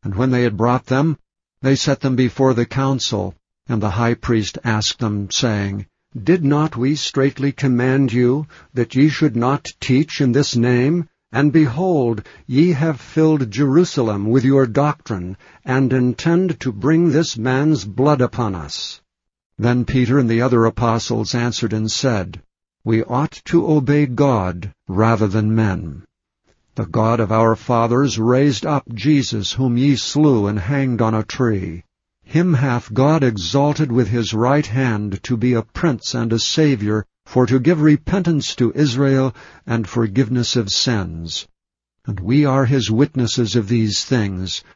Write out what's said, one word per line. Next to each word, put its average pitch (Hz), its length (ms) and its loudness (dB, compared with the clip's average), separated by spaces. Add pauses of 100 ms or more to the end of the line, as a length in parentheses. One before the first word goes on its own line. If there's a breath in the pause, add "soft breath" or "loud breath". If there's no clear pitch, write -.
And 104 120 -6
when 131 140 0
they 123 140 2
had 110 120 0
brought 120 300 0
them, 143 320 0 (440)
they 135 140 2
set 139 260 -2
them 131 140 0
before 131 380 2
the 117 120 0
council. 123 680 -4 (320)
And 113 140 -2
the 104 100 -2
high 117 240 0
priest 113 480 -2
asked 107 360 -2
them, 104 300 -4
saying, 101 560 -4 (380)
"Did 170 200 2
not 147 320 0
we 131 200 0
straitly 139 560 -2
command 131 600 0
you 123 360 0 (260 loud breath)
that 123 220 -4
ye 139 140 4
should 143 260 0
not 123 440 -2
teach 135 420 0
in 127 100 2
this 139 240 0
name? 123 520 0 (240)
And 139 220 2
behold, 147 680 0 (240 loud breath)
ye 151 240 4
have 147 280 -2
filled 156 520 0
Jerusalem 127 760 0
with 120 140 4
your 135 220 4
doctrine, 107 720 -4 (260 soft breath)
and 127 300 0
intend 160 680 0
to 123 120 -4
bring 160 380 2
this 156 260 0
man's 131 480 0
blood 131 340 0
upon 117 360 -2
us." - 440 -12 (580)
Then 120 280 0
Peter 127 340 2
and 120 100 2
the 113 120 2
other 123 240 2
apostles 113 680 -2
answered 120 380 -2
and 110 180 -2
said, 95 520 -4 (420)
"We 113 200 2
ought 131 420 -4
to 165 260 2
obey 147 360 2
God 104 680 -2 (160)
rather 107 380 2
than 107 280 0
men. 92 480 -2 (720)
The 113 120 -4
God 113 340 0
of 101 100 0
our 113 240 4
fathers 117 640 0
raised 123 460 2
up 151 180 -2 (100)
Jesus, 117 600 0
whom 120 240 0
ye 139 180 4
slew 127 520 2
and 104 120 -2
hanged 123 420 -2
on 110 120 2
a 110 100 0
tree. 92 600 -4 (400)
Him 175 300 0
hath 120 400 -2
God 147 300 2
exalted 135 680 0
with 117 160 2
his 113 260 -2
right 127 320 2
hand 104 580 -4
to 123 140 -2
be 123 160 0
a 113 100 0
prince - 520 -4
and 117 160 -2
a 113 80 0
savior, 107 640 0 (200)
for 123 200 2
to 123 140 0
give 151 220 2
repentance 156 760 0
to 120 180 0
Israel 135 600 0 (320 loud breath)
and 113 200 -4
forgiveness 117 680 -2
of 104 160 -2
sins. 85 760 -4 (580)
And 101 140 -6
we 127 260 2
are 135 200 2
his 123 240 0
witnesses 117 640 0
of 107 120 0
these 110 380 0
things, 98 580 -4 (120)